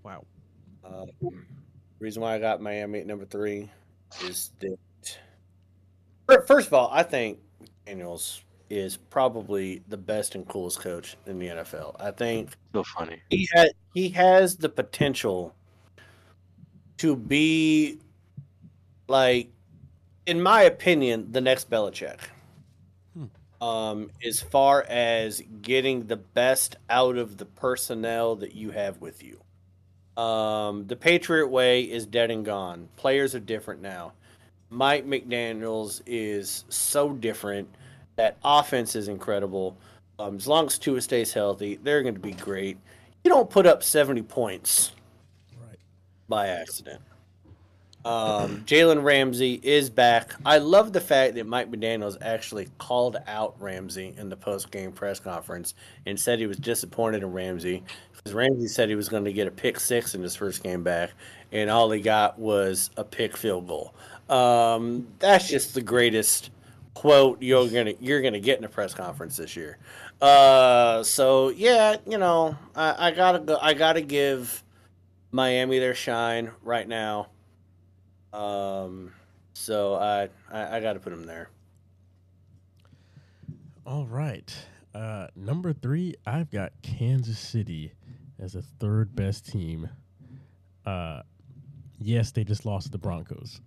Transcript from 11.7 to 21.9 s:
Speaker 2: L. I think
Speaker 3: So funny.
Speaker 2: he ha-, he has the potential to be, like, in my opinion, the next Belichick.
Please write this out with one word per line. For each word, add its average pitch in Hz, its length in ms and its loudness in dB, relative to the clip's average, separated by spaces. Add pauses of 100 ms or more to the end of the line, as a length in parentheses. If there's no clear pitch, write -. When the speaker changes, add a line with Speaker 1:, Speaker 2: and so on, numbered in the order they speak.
Speaker 2:
L. 78 260 -14
I 101 120 -8
think 113 400 -6 (220)
Speaker 3:
So 101 100 -4
funny. 82 460 -12
Speaker 2:
he 185 260 -2
ha-, 165 140 8 (240)
he 185 160 -2
has 185 480 6
the 156 120 -2
potential 110 880 -4 (1400)
to 156 180 0
be, 156 840 2 (1080)
like, 127 420 2 (760)
in 170 160 0
my 202 220 8
opinion, 139 680 4
the 127 100 0
next 127 280 2
Belichick. 101 500 -2 (960)